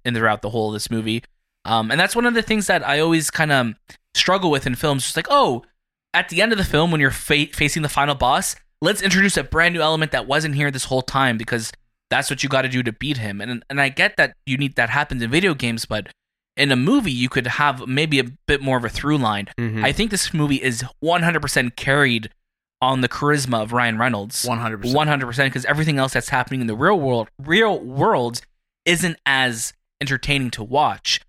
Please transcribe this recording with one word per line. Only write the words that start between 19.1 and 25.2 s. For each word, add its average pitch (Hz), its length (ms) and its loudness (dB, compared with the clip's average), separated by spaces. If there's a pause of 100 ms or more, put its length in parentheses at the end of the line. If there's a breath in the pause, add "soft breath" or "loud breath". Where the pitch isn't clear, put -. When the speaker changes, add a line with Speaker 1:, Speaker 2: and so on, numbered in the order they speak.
Speaker 1:
line. 104 280 -2 (120)
Speaker 2:
Mm-hmm. 110 260 -2
Speaker 1:
I 139 60 2
think 208 180 0
this 202 240 -4
movie 147 300 2
is 123 200 -2 (180)
one 170 200 2
hundred 165 220 0
percent 131 320 -2
carried 131 560 2 (500)
on 131 200 2
the 123 80 2
charisma 135 520 0
of 110 120 -6
Ryan 117 260 2
Reynolds. 113 460 -2
Speaker 3:
One 120 120 -2
hundred 113 220 -4
percent. 120 160 -2
Speaker 1:
One 151 120 2
hundred 139 200 0